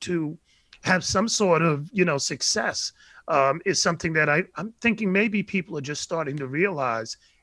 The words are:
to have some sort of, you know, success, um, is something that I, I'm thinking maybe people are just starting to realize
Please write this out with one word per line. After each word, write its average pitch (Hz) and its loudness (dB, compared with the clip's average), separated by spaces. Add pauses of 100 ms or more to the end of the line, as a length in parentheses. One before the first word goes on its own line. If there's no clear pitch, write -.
to 165 -4 (440)
have 180 0
some 208 0
sort 175 4
of, 151 2
you 185 2
know, 156 2
success, - -4 (380)
um, 139 4
is 185 2
something 170 0
that 156 4
I, 151 4 (140)
I'm 208 -8
thinking 214 2
maybe 202 2
people 175 -4
are 143 -4
just 147 -8
starting 156 -4
to 135 -6
realize 135 -2 (280)